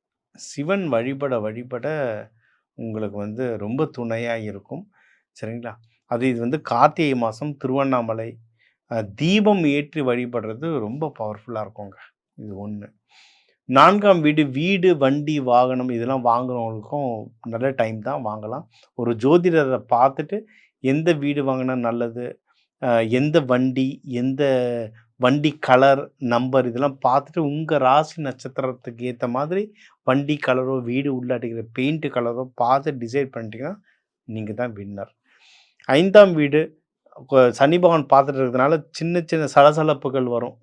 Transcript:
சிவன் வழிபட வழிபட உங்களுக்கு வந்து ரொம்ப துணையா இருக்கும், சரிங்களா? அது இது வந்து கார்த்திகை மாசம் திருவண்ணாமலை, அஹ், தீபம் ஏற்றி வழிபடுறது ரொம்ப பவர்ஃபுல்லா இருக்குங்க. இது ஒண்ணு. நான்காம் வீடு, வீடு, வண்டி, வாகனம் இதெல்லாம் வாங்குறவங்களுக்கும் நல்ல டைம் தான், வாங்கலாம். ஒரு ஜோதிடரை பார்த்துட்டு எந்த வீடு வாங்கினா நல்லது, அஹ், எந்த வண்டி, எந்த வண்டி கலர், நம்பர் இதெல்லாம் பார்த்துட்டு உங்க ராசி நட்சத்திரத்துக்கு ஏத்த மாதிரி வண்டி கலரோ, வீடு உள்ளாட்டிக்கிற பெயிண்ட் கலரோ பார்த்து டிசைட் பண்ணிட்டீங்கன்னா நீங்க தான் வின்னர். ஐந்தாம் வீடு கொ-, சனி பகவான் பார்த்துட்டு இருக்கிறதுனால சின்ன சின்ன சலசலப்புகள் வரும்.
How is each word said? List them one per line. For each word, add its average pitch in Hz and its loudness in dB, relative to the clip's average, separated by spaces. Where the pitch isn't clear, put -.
சிவன் 175 -6
வழிபட 131 -4
வழிபட 120 -8
உங்களுக்கு 107 -8
வந்து 107 -8
ரொம்ப 123 -6
துணையா 117 -6
இருக்கும், 107 -14
சரிங்களா? 117 -12
அது 123 0
இது 120 -2
வந்து 127 -4
கார்த்திகை 143 2
மாசம் 123 -6
திருவண்ணாமலை, 127 -2
அஹ், 113 -4
தீபம் 196 2
ஏற்றி 147 -2
வழிபடுறது 123 -4
ரொம்ப 135 -6
பவர்ஃபுல்லா 107 -10
இருக்குங்க. 101 -16
இது 104 -14
ஒண்ணு. 104 -12
நான்காம் 180 6
வீடு, 151 4
வீடு, 175 2
வண்டி, 143 0
வாகனம் 127 2
இதெல்லாம் 123 -4
வாங்குறவங்களுக்கும் 120 -2
நல்ல 117 -4
டைம் 110 -4
தான், 120 -6
வாங்கலாம். 107 -8
ஒரு 120 -2
ஜோதிடரை 143 2
பார்த்துட்டு 135 0
எந்த 156 2
வீடு 143 -2
வாங்கினா 131 -2
நல்லது, 120 -4
அஹ், 117 2
எந்த 151 2
வண்டி, 131 0
எந்த 135 -4
வண்டி 147 2
கலர், 135 4
நம்பர் 127 0
இதெல்லாம் 135 -4
பார்த்துட்டு 139 0
உங்க 156 -2
ராசி 151 2
நட்சத்திரத்துக்கு 127 -10
ஏத்த 123 -6
மாதிரி 151 -4
வண்டி 143 0
கலரோ, 131 0
வீடு 131 -4
உள்ளாட்டிக்கிற 120 -6
பெயிண்ட் 147 -2
கலரோ 123 -4
பார்த்து 139 0
டிசைட் 131 -4
பண்ணிட்டீங்கன்னா 117 -10
நீங்க 110 -8
தான் 120 -6
வின்னர். 101 -14
ஐந்தாம் 190 8
வீடு 151 2
கொ-, 131 6
சனி 139 4
பகவான் 170 4
பார்த்துட்டு 139 4
இருக்கிறதுனால 135 2
சின்ன 170 -4
சின்ன 160 -2
சலசலப்புகள் 143 4
வரும். 120 -4